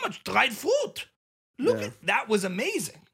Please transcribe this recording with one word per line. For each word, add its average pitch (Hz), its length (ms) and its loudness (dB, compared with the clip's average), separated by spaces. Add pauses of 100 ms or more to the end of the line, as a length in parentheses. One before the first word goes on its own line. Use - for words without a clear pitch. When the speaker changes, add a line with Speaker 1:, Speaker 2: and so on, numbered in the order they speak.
Speaker 1:
much - 220 -8
dried 226 320 2
fruit. 494 500 -2 (500)
Look 247 220 2
Speaker 2:
Yeah. 104 80 -2
Speaker 1:
at, - 200 -12
that 214 220 0
was 208 140 4
amazing." 208 720 -4